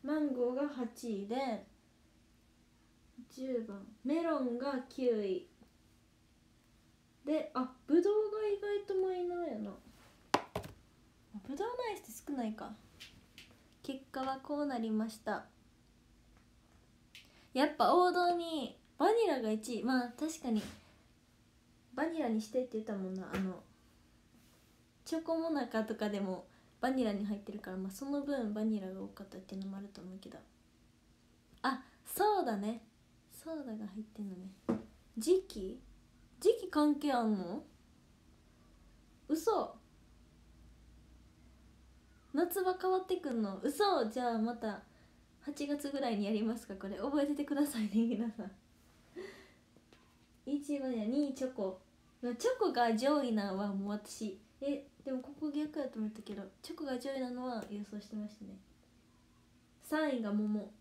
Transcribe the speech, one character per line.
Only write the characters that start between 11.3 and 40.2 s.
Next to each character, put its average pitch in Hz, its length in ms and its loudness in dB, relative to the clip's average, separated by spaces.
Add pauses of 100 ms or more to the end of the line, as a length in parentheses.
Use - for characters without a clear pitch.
ぶ 277 80 -6
ど 370 80 -2
う 453 40 0
の 494 60 -4 (160)
ア 415 40 -2
イ - 40 -6
ス - 240 -16
っ - 40 -16
て 294 60 -6
少 277 60 -2
な 240 80 -2
い 214 80 -2
か。 - 200 -10 (1080)
結 269 200 -6 (100)
果 262 100 -4
は 262 220 -2
こ 294 160 -2
う 294 60 2
な 269 120 0
り 226 140 0
ま 220 180 2
し - 120 -12
た。 208 240 -2 (2000)
や 277 140 6
っ - 80 2
ぱ 233 180 8
王 359 180 8
道 349 240 4
に 330 420 -4 (200)
バ 320 140 6
ニ 453 160 6
ラ 269 140 4
が 214 100 2
一 220 280 -2
位。 - 40 -4
ま 254 220 4
あ、 240 140 -10
確 311 220 -4
か - 100 -2
に。 214 100 4 (1300)
バ 294 100 0
ニ 330 140 -2
ラ 262 80 0
に 220 140 0
し - 80 -10
て 254 100 0
っ 254 40 0
て 247 100 -6
言 220 80 -2
っ - 40 -10
た 220 80 -4
も 190 160 -4
ん 185 40 -6
な。 185 200 -6
あ 190 60 -2
の、 185 240 -4 (1400)
チ 320 100 -2
ョ 330 80 -2
コ 330 140 0
モ 330 120 -2
ナ 277 180 0
カ 220 160 0
と 220 120 -2
か 208 140 -2
で 202 100 -2
も 185 260 -2 (360)
バ 247 80 2
ニ 262 140 2
ラ 214 100 2
に 202 120 -2
入 202 120 -2
っ - 20 -8
て - 120 -12
る 208 80 -8
か 185 120 -10
ら、 185 60 -6
ま 190 120 -4
あ、 - 20 -8
そ 277 140 -10
の 285 160 -2
分 254 320 -2
バ 214 100 0
ニ 220 180 2
ラ 185 80 -6
が 190 120 -8
多 202 60 -8
か 202 160 -14
っ - 40 -14
た - 100 -14
っ 190 40 -12
て 190 140 -12
い 190 40 -6
う - 20 -6
の 196 60 -8
も 196 100 -8
あ - 40 -8
る 202 60 -12
と 196 140 -16
思 185 140 -12
う - 40 -14
け - 100 -16
ど。 - 80 -16 (1200)
あ、 262 220 -2 (220)
そ 403 360 4
う 269 40 2
だ 220 120 0
ね。 214 240 -2 (500)
ソ - 200 -12
ー 320 60 -4
ダ 254 160 -8
が 214 140 -8
入 190 120 -10
っ 214 40 -8
て 214 180 -12
ん 202 80 -6
の 185 60 -8
ね。 185 120 -12 (680)
時 359 300 6
期？ 208 320 -8 (600)
時 370 100 8 (120)
期 381 80 -8
関 294 260 6
係 294 160 0
あ 240 120 4
ん 214 140 4
の？ 190 260 -4 (1600)
嘘。 320 480 2 (2500)